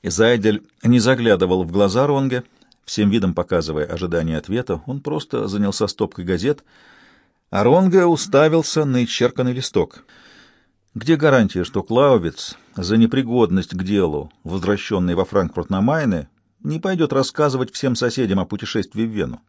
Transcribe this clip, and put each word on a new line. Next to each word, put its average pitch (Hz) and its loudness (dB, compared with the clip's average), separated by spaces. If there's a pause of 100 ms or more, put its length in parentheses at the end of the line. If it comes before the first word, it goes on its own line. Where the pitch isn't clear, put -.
И 92 -6
Зайдель 107 2 (200)
не 120 4
заглядывал 101 2
в 82 -6
глаза 101 2
Ронге, 135 -2 (420)
всем 104 0
видом 95 0
показывая 78 -2
ожидание 82 -4
ответа, 98 -6
он 139 -10
просто 135 -6
занялся 101 -2
стопкой - -6
газет, 95 -2 (840)
а 98 -2
Ронге 175 4
уставился 156 2
на 127 0
исчерканный 123 -2
листок. - -4 (880)
Где 127 0
гарантия, 127 2
что 92 -4
Клаувиц 117 0 (180)
за 98 0
непригодность 113 2
к 92 -6
делу, 82 -2 (120)
возвращённый 90 -2
во 92 0
Франкфурт 90 -2
на 95 -2
Майне, 120 -2 (300)
не 151 -6
пойдёт 170 -2
рассказывать 131 -2
всем 127 -2
соседям 113 0
о 90 -2
путешествии 107 -6
в 113 -6
Вену? 85 -6